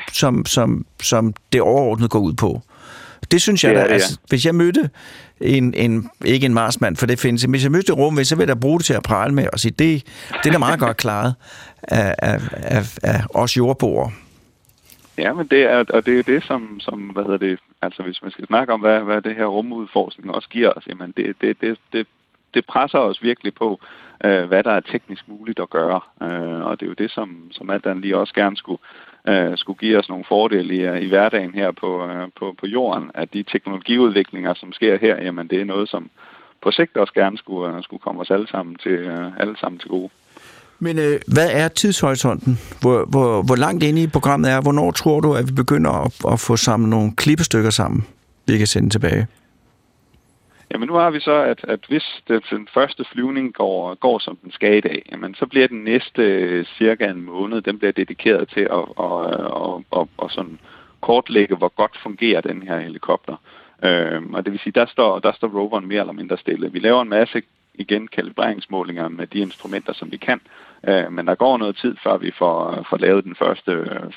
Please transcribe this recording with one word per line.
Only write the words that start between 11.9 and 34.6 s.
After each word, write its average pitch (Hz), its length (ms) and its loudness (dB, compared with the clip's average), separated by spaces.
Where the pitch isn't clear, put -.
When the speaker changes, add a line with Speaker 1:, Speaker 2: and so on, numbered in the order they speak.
Speaker 1:
af, 107 220 0
af, - 500 -2
af 113 180 2
os 123 240 0
jordboere." 120 540 0
Speaker 2:
Ja, 101 160 0
men 160 140 -6
det 135 160 4
er, 123 260 4
og 113 160 2
det 123 140 4
er 123 40 2
det, 135 200 2
som, 110 360 -8
som, 113 200 -10
hvad 101 240 -6
hedder 98 140 0
det, 92 220 -2
altså 90 220 -8
hvis 90 180 -8
man 98 100 -12
skal - 160 -16
snakke 120 260 0
om, 107 60 0
hvad, 107 200 4
hvad 104 220 -2
det 110 140 -6
her 110 100 -2
rumudforskning 104 880 -4
også - 140 -8
giver 113 200 2
os, - 180 -4
jamen 92 300 -14
det, 101 240 -4
det, 107 200 0
det, 113 160 -2
det, 113 140 -4
det 120 120 0
presser 139 340 0
os 110 240 0
virkelig 117 300 -2
på, 107 260 -2
øh, 98 240 4
hvad 95 160 4
der 117 80 2
er 98 80 4
teknisk - 480 -8
muligt 107 320 -10
at 90 100 -6
gøre. 87 300 0
Øh, 85 440 -6
og 80 140 -4
det 92 60 -8
er 87 40 -8
jo 90 140 -10
det, 113 80 -4
som, 107 180 -8
som 95 180 -12
alt 98 160 -4
andet 95 160 -4
lige 95 160 -2
også 98 160 -2
gerne 101 240 0
skulle, - 220 -8
øh, 90 300 2
skulle - 220 -8
give 110 200 2
os - 100 -2
nogle 92 180 -10
fordele 101 480 2
i, 92 60 0
øh, 90 200 -2
i 95 60 -4
hverdagen 98 460 2
her 98 180 -2
på, 90 360 -6
øh, 90 200 -10
på, 95 200 -10
på 95 80 -8
jorden, 110 460 -4
at 85 200 -8
de 104 100 -4
teknologiudviklinger, 101 1120 0
som 90 200 -12